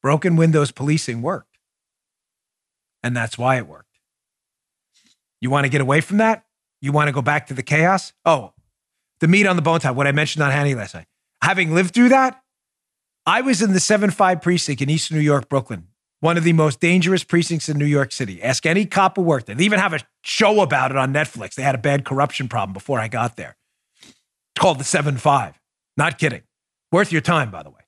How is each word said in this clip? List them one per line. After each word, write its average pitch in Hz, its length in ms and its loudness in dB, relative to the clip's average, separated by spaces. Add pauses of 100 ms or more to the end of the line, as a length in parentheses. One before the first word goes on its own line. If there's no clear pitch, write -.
Broken 160 360 2
windows 160 340 4
policing 135 500 -4
worked. - 360 -8 (1400)
And 123 140 -6
that's 113 220 -6
why 127 200 0
it 101 100 -8
worked. - 320 -20 (1400)
You 127 80 -4
wanna 139 180 2
get 139 140 0
away 139 180 2
from 190 180 -2
that? 220 280 2 (360)
You 139 100 -4
wanna 147 220 0
go 135 80 -2
back 147 260 -2
to 135 60 -12
the 127 100 -8
chaos? 170 480 0 (140)
Oh, 139 280 0 (680)
the 165 80 4
meat 196 180 6
on 185 80 2
the 170 60 -2
bone 165 180 2
time, 127 160 -2
what 139 100 0
I 143 60 2
mentioned 151 320 -2
on 139 80 2
Hannity 143 240 0
last 104 180 -12
night. 80 140 -18 (340)
Having 180 320 0
lived 180 200 0
through 240 160 6
that, 262 340 2 (840)
I 196 140 2
was 254 220 0
in 214 100 2
the 185 80 2
seven 208 320 2
five 185 300 2
precinct 151 400 -2
in 139 80 -2
East 156 200 -2
New 156 120 -2
York, 147 260 0
Brooklyn, 110 400 -6 (320)
one 165 180 0
of 165 60 -2
the 170 80 4
most 156 300 2
dangerous 180 420 2
precincts 170 460 -2
in 147 80 -2
New 143 80 0
York 143 260 0
City. 98 320 -10
Ask 127 220 -4
any 180 200 0
cop 190 300 0
who 196 60 -2
worked 151 240 0
there. 104 100 -12
They 151 80 0
even 208 160 2
have 190 140 -2
a 151 80 -6 (220)
show 214 380 2
about 131 300 0
it 135 60 -2
on 135 160 0
Netflix. 139 420 -6
They 135 80 -10
had 135 120 0
a - 20 -8
bad 143 260 -2
corruption 135 460 -4
problem 98 240 -6
before 117 260 -6
I 110 80 -6
got 113 300 -6
there. - 180 -16 (460)
It's - 580 -20
called 160 200 2
the 139 60 -6
seven 139 320 -2
five. 127 420 0 (360)
Not 156 220 -2
kidding. 127 260 -4 (480)
Worth 190 220 2
your 156 80 0
time, 151 280 -2
by 82 140 -16
the - 60 -20
way. - 180 -20